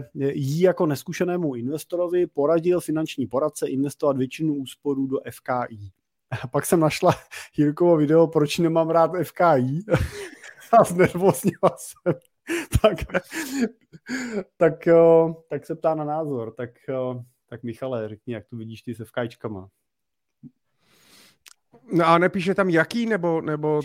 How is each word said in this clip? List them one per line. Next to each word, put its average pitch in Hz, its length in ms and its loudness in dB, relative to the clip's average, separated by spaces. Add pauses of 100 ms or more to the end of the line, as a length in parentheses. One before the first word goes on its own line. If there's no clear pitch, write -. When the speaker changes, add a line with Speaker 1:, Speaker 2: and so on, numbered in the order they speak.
(140)
Speaker 1:
jí 139 460 -4
jako 180 260 2
neskušenému 170 720 -4
investorovi 170 720 -4
poradil 165 520 0
finanční 156 480 -4
poradce 143 400 -4
investovat 139 500 -2
většinu 143 380 -4
úsporů 135 520 -6
do 131 180 -4
F 120 140 -14
K 123 300 -4
I. 113 80 -16 (680)
A 127 40 -12
pak 143 180 -2
jsem 180 140 2
našla 156 360 2 (420)
Jirkovo 156 400 4
video, 156 300 6
proč 151 300 0
nemám 165 320 2
rád 165 260 2
F 170 160 -4
K 165 260 4
I. 131 300 0
<laughs> - 920 0
A 196 40 8
znervozněla 180 920 2
jsem. - 420 -4
<laughs> - 600 -6
Tak, 208 160 4 (1600)
tak, 165 300 2
eh, 165 460 8 (160)
tak 147 160 -8
se 160 100 -8
ptá 160 200 0
na 156 80 -6
názor. 147 540 -6
Tak, 123 120 -10 (200)
eh, 127 340 -6 (260)
tak 120 140 -16
Michale, 117 460 -8
řekni, 107 240 -12
jak 110 140 -12
to - 80 -18
vidíš 113 260 -14
ty 120 140 -10
s 107 40 -20
F 110 120 -14
K 123 120 -6
I 117 60 -6
čkama. 101 400 -12 (2250)
Speaker 2:
No 170 160 4
a 170 100 8
nepíše 180 380 0
tam 190 140 0
jaký, 170 360 0
nebo... 170 360 -2
nebo, 151 440 -2